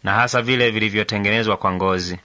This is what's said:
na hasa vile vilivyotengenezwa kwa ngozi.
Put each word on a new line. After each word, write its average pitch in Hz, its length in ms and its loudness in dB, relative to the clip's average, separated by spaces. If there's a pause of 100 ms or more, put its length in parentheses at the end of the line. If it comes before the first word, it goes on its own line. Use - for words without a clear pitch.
na 98 100 0
hasa 120 280 2
vile 120 300 2
vilivyotengenezwa 107 840 0
kwa 95 140 0
ngozi. 90 540 -2